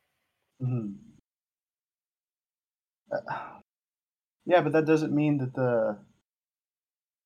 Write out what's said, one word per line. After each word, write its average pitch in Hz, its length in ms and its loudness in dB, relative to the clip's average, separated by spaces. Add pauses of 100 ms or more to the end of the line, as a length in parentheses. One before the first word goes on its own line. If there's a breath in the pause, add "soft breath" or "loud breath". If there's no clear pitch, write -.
(640)
Mm-hmm. 117 300 -4 (2250)
Uh, - 260 -6 (1080 loud breath)
yeah, 175 140 4
but 147 120 0
that 156 140 2
doesn't 151 260 2
mean 147 260 2
that 131 160 -6
the, 113 440 0 (1300)